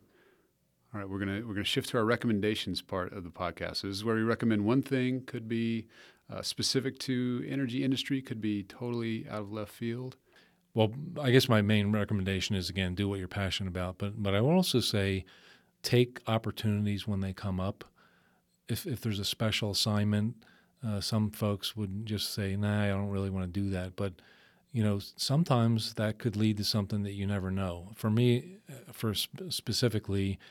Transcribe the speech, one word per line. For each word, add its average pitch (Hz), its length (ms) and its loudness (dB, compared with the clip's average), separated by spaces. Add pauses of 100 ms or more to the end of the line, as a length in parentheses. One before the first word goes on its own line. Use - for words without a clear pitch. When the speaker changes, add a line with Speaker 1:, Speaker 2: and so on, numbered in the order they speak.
(960)
Speaker 1:
All 101 60 -6
right, 98 80 -8
we're 98 100 -6
gonna, 98 280 -2
we're 107 80 -6
gonna 98 100 -2
shift - 260 -2
to 127 80 0
our 110 60 4
recommendations 107 760 2
part 92 320 -4
of 95 120 -10
the 85 60 -12
podcast. 85 460 -6
So 98 120 -6
this 98 80 -6
is 104 80 -6
where 113 100 2
we 110 80 2
recommend 110 420 2
one 127 180 4
thing, 127 440 0
could 113 220 -10
be, 113 380 -2 (440)
uh, 104 120 -6
specific 131 580 -2
to 123 480 -2
energy 135 360 -2
industry, 131 380 0
could 120 180 -8
be 104 220 0
totally 117 640 -4
out 107 140 -6
of 101 100 -10
left 107 200 -8
field. 120 440 -6 (580)
Speaker 2:
Well, 110 180 6 (280)
I 135 100 4
guess 127 180 8
my 107 140 8
main 104 300 4
recommendation 98 640 0
is, 90 140 0
again, 90 240 0
do 98 140 2
what 98 100 -2
you're 90 100 -6
passionate 95 420 -4
about. 90 280 -6
But, 104 240 -6
but 98 120 2
I 101 60 4
will 131 120 4
also 175 280 4
say, 98 440 2 (580)
take 123 440 2
opportunities 104 800 0
when 101 140 0
they 95 120 -2
come 92 280 -4
up. 98 240 -4 (840)
If, 117 180 -4
if 135 140 -4
there's 104 180 -2
a 101 60 -4
special 107 460 0
assignment, 104 640 2 (520)
uh, 104 140 -2
some 107 300 0
folks 104 460 -2
would 101 300 -6
just 104 280 -4
say, 98 220 -2
"Nah, 104 280 2
I 101 40 2
don't 101 200 0
really 98 220 -2
wanna 95 160 -2
do 98 240 -2
that." 92 260 -4
But, 98 180 -4 (580)
you 117 100 2
know, 104 140 4
s-, - 200 -8
sometimes 117 800 2
that 107 240 -2
could 107 180 -2
lead 110 220 2
to 104 60 -4
something 104 400 0
that 101 80 -4
you 101 140 -4
never 95 240 0
know. 92 440 -4
For - 160 -2
me, 120 480 4 (100)
uh, 131 240 -16
for 107 240 -2
sp-, - 340 -6
specifically, 98 880 0 (120)